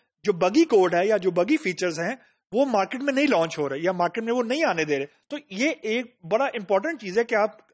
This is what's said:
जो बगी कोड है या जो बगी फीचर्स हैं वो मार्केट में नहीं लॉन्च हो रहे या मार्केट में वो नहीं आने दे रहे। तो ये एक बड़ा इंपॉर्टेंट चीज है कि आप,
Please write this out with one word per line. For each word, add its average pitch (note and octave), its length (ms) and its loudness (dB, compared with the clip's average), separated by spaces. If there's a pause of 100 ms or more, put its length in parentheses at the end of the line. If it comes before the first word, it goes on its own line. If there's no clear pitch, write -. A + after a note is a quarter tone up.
(240)
जो G#3 80 2
बगी F#3+ 320 4
कोड F#3 300 4
है F3+ 140 2
या G#3+ 100 2
जो F3+ 120 -2
बगी F3+ 260 2
फीचर्स F3+ 420 -4
हैं G#3+ 200 -4 (340)
वो B3+ 140 2
मार्केट A#3 360 -2
में C#4+ 100 0
नहीं C#4 140 2
लॉन्च E3 320 2
हो D3 80 -2
रहे C3+ 140 -6
या F3+ 120 0
मार्केट F3 320 -2
में A#3 80 -2
वो B3 100 0
नहीं C4+ 220 -2
आने E3+ 200 2
दे D3 120 0
रहे। C#3 100 -4 (240)
तो - 80 -8 (140)
ये B3 180 -2 (140)
एक A#3 300 -4 (120)
बड़ा A3+ 280 2
इंपॉर्टेंट G#3+ 460 -2
चीज G3 180 -6
है A#3 60 4
कि A#3 100 -2
आप, G#3+ 220 0 (180)